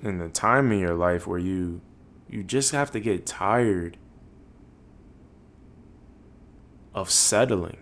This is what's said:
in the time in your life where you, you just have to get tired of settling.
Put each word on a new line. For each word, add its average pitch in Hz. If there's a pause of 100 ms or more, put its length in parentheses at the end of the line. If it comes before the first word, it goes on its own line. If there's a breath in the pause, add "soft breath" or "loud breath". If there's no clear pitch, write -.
in 98
the 85
time 120
in 104
your 87
life 87
where 92
you, 90 (480)
you 107
just 127
have 143
to 113
get 107
tired 98 (3000)
of 95
settling. 107